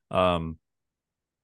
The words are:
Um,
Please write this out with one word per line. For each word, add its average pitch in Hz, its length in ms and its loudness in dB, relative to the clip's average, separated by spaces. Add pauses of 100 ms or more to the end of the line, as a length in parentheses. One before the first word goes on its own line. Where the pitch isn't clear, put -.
(120)
Um, 87 460 0 (880)